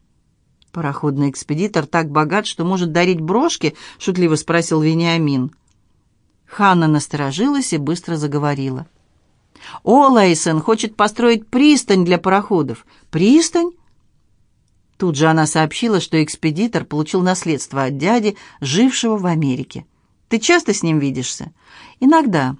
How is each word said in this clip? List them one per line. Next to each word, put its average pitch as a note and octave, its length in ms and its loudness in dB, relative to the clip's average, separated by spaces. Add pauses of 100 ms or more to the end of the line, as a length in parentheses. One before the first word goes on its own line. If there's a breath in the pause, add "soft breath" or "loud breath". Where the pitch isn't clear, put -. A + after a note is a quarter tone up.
(720)
«Пароходный C#3+ 580 -4
экспедитор D#3+ 560 -4
так D#3+ 240 -2
богат, D#3 380 0
что - 160 -6
может F3+ 260 -2
дарить F3 300 0
брошки?» F#3+ 560 -2 (220 loud breath)
шутливо F3 360 0
спросил E3 480 0
Вениамин. D#3+ 680 0 (960)
Ханна F3+ 400 2
насторожилась D#3 840 -2
и D#3+ 60 -2
быстро E3 380 -6
заговорила. C#3+ 720 -4 (960 loud breath)
«Олайсен G3 760 4
хочет A3 340 -2
построить A#3 540 0
пристань B3+ 560 4
для F3 140 2
пароходов». F#3 680 -2 (240 soft breath)
«Пристань?» E4 600 2 (1300)
Тут E3+ 200 -2
же D#3 100 2
она D#3+ 200 4
сообщила, E3 540 0
что D#3+ 220 0
экспедитор D#3+ 600 -2
получил D#3 380 -2
наследство D#3+ 600 -2
от C#3 140 -4
дяди, G3+ 380 0 (240 loud breath)
жившего A3 560 0
в F#3+ 100 -4
Америке. C#3+ 580 -4 (440)
«Ты A#3 100 0
часто E4 340 0
с - 120 -2
ним D#3+ 160 0
видишься?» C3 520 -6 (460 loud breath)
«Иногда. G#3+ 600 2